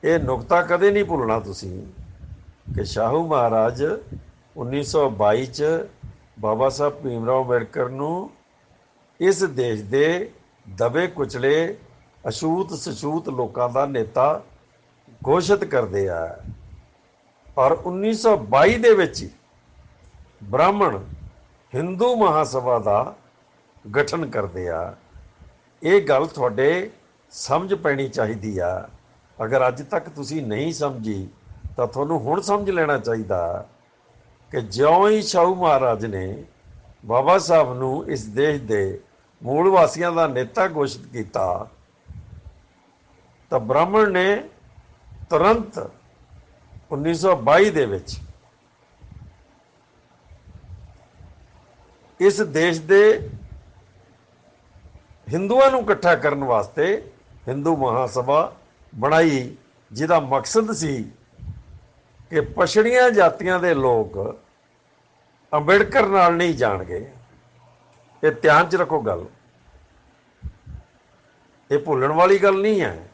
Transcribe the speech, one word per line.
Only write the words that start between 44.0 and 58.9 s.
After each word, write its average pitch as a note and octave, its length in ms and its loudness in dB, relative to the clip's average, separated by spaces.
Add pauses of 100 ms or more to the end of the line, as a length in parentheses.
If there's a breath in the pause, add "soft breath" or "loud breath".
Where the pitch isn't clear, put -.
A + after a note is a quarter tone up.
ਨੇ F#3 240 2 (960)
ਤੁਰੰਤ G3 500 2 (1120)
ਉੱਨੀ D3+ 220 -2
ਸੌ E3+ 280 2
ਬਾਈ E3 280 6
ਦੇ D#3 160 0
ਵਿੱਚ G2 340 -8 (4000)
ਇਸ G3 220 4
ਦੇਸ਼ E3 400 0
ਦੇ G3+ 480 6 (2000)
ਹਿੰਦੂਆਂ G3+ 440 4
ਨੂੰ B3+ 100 0
ਇਕੱਠਾ F#3 340 2
ਕਰਨ C#3+ 280 -2
ਵਾਸਤੇ C3+ 520 0 (520)
ਹਿੰਦੂ C#3+ 300 -2
ਮਹਾਸਭਾ B2+ 760 0 (420)